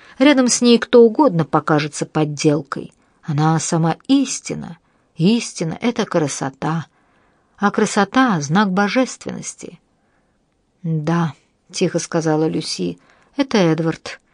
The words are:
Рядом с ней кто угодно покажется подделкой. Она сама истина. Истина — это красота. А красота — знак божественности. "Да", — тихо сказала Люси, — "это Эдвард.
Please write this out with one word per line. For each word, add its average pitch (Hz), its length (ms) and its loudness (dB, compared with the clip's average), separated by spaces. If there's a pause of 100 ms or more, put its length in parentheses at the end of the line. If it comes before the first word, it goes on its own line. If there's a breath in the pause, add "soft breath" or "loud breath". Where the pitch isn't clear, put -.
(180 soft breath)
Рядом 262 300 4
с - 120 -2
ней 240 180 6
кто 240 240 6
угодно 208 420 4
покажется 151 600 0
подделкой. 151 880 -2 (300)
Она 156 380 0
сама 165 360 -2 (120)
истина. 202 680 -4 (380)
Истина — 185 640 -2
это 233 240 -2
красота. 151 840 -4 (680)
А 202 140 0
красота — 208 680 0
знак 185 320 0
божественности. - 1080 -4 (1000)
"Да", — 165 520 -2 (380)
тихо 170 260 -2
сказала 160 500 -2
Люси, — 170 500 -6 (380 soft breath)
"это 269 220 0
Эдвард. 160 640 -2 (140)